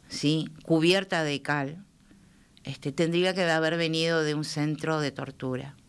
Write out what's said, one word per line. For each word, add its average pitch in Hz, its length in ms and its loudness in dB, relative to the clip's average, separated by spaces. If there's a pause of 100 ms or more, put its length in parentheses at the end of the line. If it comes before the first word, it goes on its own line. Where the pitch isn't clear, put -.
¿sí? 151 400 0 (140)
Cubierta 170 640 2
de 143 180 -2
cal, 147 420 -4 (800)
este, 135 280 -8
tendría 175 420 2
que 190 80 0
haber 160 340 2
venido 165 460 2
de 151 120 0
un 151 100 -2
centro 151 560 -2
de 139 100 -2
tortura, 135 640 -8 (140)